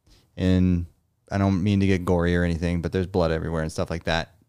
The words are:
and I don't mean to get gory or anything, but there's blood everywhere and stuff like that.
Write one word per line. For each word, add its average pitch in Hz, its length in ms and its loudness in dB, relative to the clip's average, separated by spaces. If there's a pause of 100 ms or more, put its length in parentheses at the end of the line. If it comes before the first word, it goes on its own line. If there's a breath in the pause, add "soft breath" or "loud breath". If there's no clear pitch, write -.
(380 soft breath)
and 92 480 2 (440)
I 98 80 -4
don't 98 240 2
mean 101 200 2
to 98 60 4
get 92 180 0
gory 87 320 2
or 87 60 2
anything, 85 380 -2
but 82 120 -4
there's 92 140 -2
blood 87 240 0
everywhere 82 320 -4
and 78 80 -6
stuff 90 180 -6
like 82 160 -8
that. 82 300 -4 (140)